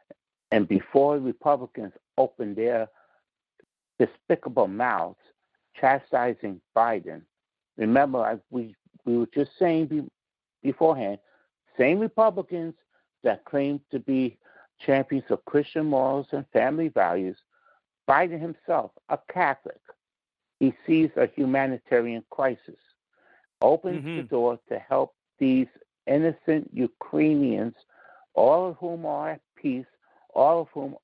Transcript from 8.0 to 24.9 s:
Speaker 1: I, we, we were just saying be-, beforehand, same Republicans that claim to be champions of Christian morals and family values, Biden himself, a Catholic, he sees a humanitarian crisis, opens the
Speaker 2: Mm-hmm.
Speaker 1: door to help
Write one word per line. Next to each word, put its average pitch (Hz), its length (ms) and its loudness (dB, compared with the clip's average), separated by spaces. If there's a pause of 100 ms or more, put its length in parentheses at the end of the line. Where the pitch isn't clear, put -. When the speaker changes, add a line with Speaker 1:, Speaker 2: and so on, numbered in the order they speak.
Speaker 1:
I, 110 180 -4 (120)
we, 117 240 -10 (300)
we 120 140 0
were 117 180 0
just 143 240 -2
saying 160 280 2
be-, 147 220 -6 (540)
beforehand, 135 560 0 (580)
same 151 220 4
Republicans 180 760 0 (480)
that 110 200 0
claim 143 380 -2 (100)
to 135 80 -4
be 131 380 -2 (480)
champions 135 440 0
of - 140 -2
Christian 147 420 -2
morals 135 460 0
and 143 220 -6
family 147 340 0
values, 92 480 0 (760)
Biden 165 300 2
himself, 160 520 -6 (180)
a 143 100 -4 (100)
Catholic, - 520 -4 (800)
he 135 120 2 (120)
sees 160 300 2
a 123 200 2
humanitarian 127 960 -2
crisis, - 500 -6 (840)
opens 165 420 2
the 151 60 -8
Speaker 2:
Mm-hmm. 151 180 -8
Speaker 1:
door 120 320 0 (100)
to 110 100 -6
help 135 360 -2 (220)